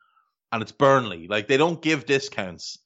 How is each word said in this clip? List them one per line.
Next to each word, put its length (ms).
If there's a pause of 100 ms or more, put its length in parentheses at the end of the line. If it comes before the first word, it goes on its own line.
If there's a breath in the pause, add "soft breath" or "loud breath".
(500)
and 120
it's 100
Burnley. 560
Like, 200
they 80
don't 260
give 240
discounts. 800